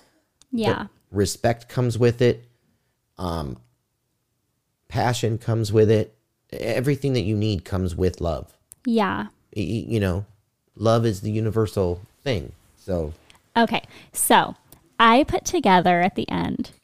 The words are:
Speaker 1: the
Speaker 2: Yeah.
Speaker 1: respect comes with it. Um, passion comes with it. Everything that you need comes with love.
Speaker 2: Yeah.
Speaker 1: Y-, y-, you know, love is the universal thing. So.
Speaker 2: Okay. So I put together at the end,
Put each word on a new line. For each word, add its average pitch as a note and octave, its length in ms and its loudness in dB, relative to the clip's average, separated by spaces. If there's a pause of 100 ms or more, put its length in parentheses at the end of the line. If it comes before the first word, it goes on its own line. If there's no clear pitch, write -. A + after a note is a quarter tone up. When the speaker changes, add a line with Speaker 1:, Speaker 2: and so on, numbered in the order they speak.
(520)
Speaker 1:
the A#3 80 -4
Speaker 2:
Yeah. G#3 280 -2 (240)
Speaker 1:
respect G#2 560 -2
comes B2 320 -2
with A#2+ 220 2
it. - 240 2 (720)
Um, D#2+ 400 -6 (1300)
passion A2 500 -2
comes A2+ 360 -2
with G#2+ 180 6
it. G#2 240 0 (360)
Everything C3+ 600 -2
that B2 80 0
you G#2+ 140 -2
need G#2 300 -2
comes F2+ 300 -4
with F2+ 260 -2
love. E2 360 -6 (280)
Speaker 2:
Yeah. G#3 380 0 (320)
Speaker 1:
Y-, G#2+ 80 -2
y-, F2 240 -4
you A2+ 120 0
know, F#2+ 260 0 (500)
love A2+ 300 2
is G2 160 -2
the G#2+ 100 -6
universal G#2 680 -2 (220)
thing. F#2 280 -4 (260)
So. D#2+ 360 -4 (420)
Speaker 2:
Okay. A3 280 0 (280)
So - 440 2 (440)
I A#3 260 6
put - 200 -4
together F3+ 560 2
at F#3+ 140 0
the - 140 -6
end, - 420 -6 (120)